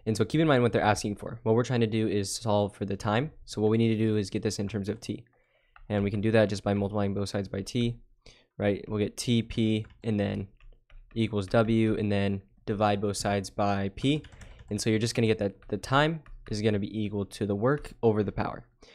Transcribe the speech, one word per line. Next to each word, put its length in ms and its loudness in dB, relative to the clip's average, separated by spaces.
And 120 0
so 80 2
keep 160 0
in 80 4
mind 160 6
what 80 2
they're 100 2
asking 340 0
for. 280 -12
What 100 4
we're 80 2
trying 200 0
to 40 2
do 220 0
is 260 -2
solve 400 0
for 100 -6
the 120 -4
time. 340 0
So 180 -6
what 80 4
we 80 4
need 180 4
to 80 2
do 120 2
is 120 -2
get 140 -4
this 160 -2
in 80 -2
terms 220 -4
of 120 -4
t. 240 -8
And 140 0
we 80 0
can 100 -2
do 120 0
that 160 6
just 160 -4
by 100 0
multiplying 400 -2
both 140 -2
sides 180 -4
by 160 -6
t, 380 -2
right? 300 0
We'll 100 -4
get 180 -2
T 240 2
P 460 0
and 160 -2
then 300 -2
equals 320 0
W, 500 4
and 140 0
then 320 0
divide 360 0
both 160 -2
sides 340 -2
by 460 0
P. 260 0
And 100 -4
so 80 -2
you're 120 4
just 140 -2
gonna 120 2
get 120 2
that 180 -2
the 80 -4
time 460 0
is 120 -4
gonna 160 2
be 180 -6
equal 300 -2
to 200 -6
the 100 -2
work 360 -2
over 200 4
the 80 -2
power. 360 -6